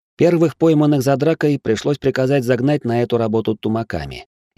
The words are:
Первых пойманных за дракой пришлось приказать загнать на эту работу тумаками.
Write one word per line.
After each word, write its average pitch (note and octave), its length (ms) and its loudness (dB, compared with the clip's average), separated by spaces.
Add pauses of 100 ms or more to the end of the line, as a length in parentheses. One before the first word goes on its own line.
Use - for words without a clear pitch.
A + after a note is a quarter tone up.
(180)
Первых E3 400 2
пойманных D3+ 460 2
за C#3 140 2
дракой D3 420 0
пришлось B2+ 380 -2
приказать C3 460 0
загнать B2+ 420 0
на A#2+ 160 0
эту A#2+ 160 0
работу A2 380 -2
тумаками. F2+ 720 -6 (320)